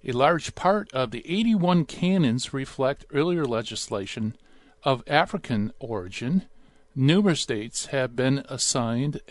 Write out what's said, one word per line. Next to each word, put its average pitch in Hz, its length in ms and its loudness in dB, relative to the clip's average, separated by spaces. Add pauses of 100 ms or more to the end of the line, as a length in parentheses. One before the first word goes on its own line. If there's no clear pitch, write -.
A 131 60 -6
large 143 460 2
part 202 360 0
of 127 200 -2
the 120 120 -10
eighty-one 180 600 2
canons 160 680 2
reflect 135 600 -2
earlier 160 320 2
legislation 110 920 -4 (460)
of 131 240 0
African 147 720 0
origin. 117 680 -2 (480)
Numerous 160 520 4
dates 113 400 -6
have 127 300 -2
been 131 320 2
assigned 127 720 -2 (100)